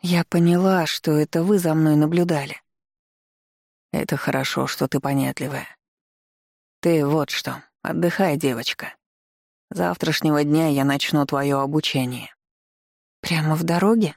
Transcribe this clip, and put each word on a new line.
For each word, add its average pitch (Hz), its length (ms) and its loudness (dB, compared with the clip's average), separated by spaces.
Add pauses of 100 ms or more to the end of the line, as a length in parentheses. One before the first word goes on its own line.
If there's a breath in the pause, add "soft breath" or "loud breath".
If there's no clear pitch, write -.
«Я 175 220 0
поняла, 175 600 4
что - 260 -4
это 151 320 0
вы 196 160 2
за 170 140 0
мной 156 220 4
наблюдали». 156 640 0 (1300)
«Это 151 240 -4
хорошо, 135 520 -4
что - 200 -4
ты 143 120 -2
понятливая. 135 680 -4 (1120)
Ты 160 240 2
вот 147 260 0
что, - 320 -8 (180)
отдыхай, 170 560 0
девочка. 123 580 -6 (760)
Завтрашнего 160 720 0
дня 151 240 2
я 139 180 2
начну 139 400 0
твоё 139 340 0
обучение». 139 760 -2 (880)
«Прямо 156 340 0
в 170 80 -2
дороге?» 185 540 2